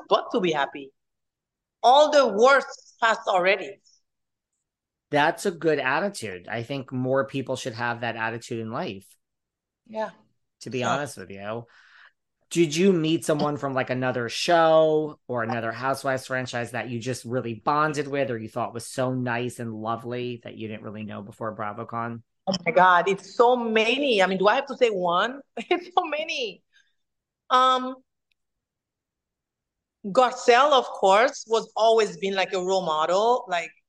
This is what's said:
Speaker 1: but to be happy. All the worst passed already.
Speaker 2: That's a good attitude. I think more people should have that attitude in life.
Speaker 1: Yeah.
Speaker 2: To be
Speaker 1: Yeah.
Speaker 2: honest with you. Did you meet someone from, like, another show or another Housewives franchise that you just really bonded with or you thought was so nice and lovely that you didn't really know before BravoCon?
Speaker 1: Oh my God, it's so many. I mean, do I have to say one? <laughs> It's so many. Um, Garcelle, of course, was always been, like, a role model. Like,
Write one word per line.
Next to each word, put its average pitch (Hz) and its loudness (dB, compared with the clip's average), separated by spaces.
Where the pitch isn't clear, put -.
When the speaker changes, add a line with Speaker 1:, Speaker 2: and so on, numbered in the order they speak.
Speaker 1:
but - 0
to 240 -2
be 180 0
happy. 139 -4
All 277 8
the 277 6
worst 247 2
passed 220 0
already. 185 0
Speaker 2:
That's 151 2
a 196 0
good 156 0
attitude. 127 -4
I 113 -6
think 135 -10
more 131 0
people 135 -6
should 123 -8
have 117 -6
that 117 -6
attitude 113 -8
in 110 -8
life. 120 -10
Speaker 1:
Yeah. 214 -8
Speaker 2:
To - -12
be 123 -4
Speaker 1:
Yeah. 120 0
Speaker 2:
honest 143 -6
with 95 -14
you. 104 -10
Did 165 2
you 190 6
meet 160 0
someone 147 0
from, 139 -6
like, 131 -2
another 127 -2
show 160 4
or 120 -4
another 113 -4
Housewives 131 -4
franchise 123 -6
that 117 -6
you 120 -6
just 120 -6
really 117 -4
bonded 147 0
with 135 -2
or 117 -4
you 110 -10
thought 107 -6
was 113 -10
so 131 -2
nice 123 -4
and 117 -10
lovely 117 -8
that 107 -16
you 107 -10
didn't 107 -12
really 107 -12
know 104 -12
before 101 -10
BravoCon? 117 -8
Speaker 1:
Oh 190 -2
my - 0
God, 180 6
it's - -6
so 247 6
many. 233 0
I 180 4
mean, 190 -2
do 185 0
I 214 6
have 269 -2
to 254 -10
say 233 4
one? 196 0
<laughs> - -20
It's 349 -4
so 359 0
many. 302 -6
Um, 254 2
Garcelle, 247 4
of 254 4
course, 214 2
was 220 -2
always 214 4
been, 196 -4
like, 190 -2
a 190 -2
role 185 0
model. 190 2
Like, 170 -4